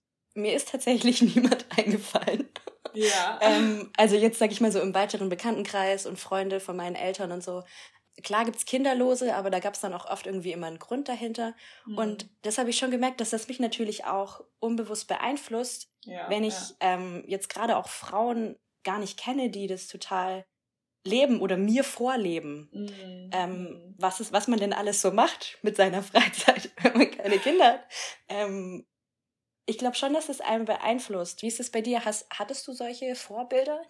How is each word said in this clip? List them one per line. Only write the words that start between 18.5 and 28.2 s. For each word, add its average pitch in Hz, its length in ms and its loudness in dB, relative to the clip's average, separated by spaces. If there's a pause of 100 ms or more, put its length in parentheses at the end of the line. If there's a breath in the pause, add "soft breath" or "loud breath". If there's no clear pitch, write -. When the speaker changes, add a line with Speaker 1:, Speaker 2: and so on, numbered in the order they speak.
Speaker 1:
gar 196 140 -2
nicht 196 200 -8
kenne, 254 320 -2
die 196 160 -6
das 185 220 -8
total 190 560 -4 (600)
leben 233 360 4
oder 185 160 2
mir 220 280 4
vorleben, 165 880 -2
Speaker 2:
Mhm, 190 600 -12
Speaker 1:
ähm, 180 420 -2
Speaker 2:
mhm. 175 240 -20
Speaker 1:
was 185 220 0
ist, 220 120 -10
was 202 160 2
man 233 120 4
denn 202 120 0
alles 202 300 -2
so 190 100 4
macht - 500 2
mit 208 140 0
seiner 202 260 4
<laughs> - 20 -6
Freizeit, - 640 4 (120)
wenn 240 160 8
man 277 120 8
keine 202 280 2
Kinder 302 280 6
hat. 240 140 6 (480 loud breath)